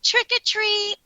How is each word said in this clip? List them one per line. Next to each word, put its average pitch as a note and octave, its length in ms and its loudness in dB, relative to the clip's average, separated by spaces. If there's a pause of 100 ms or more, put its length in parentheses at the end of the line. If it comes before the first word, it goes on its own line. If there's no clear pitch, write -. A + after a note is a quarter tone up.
Trick - 280 2
or A#4+ 140 0
treat. G#4 600 -2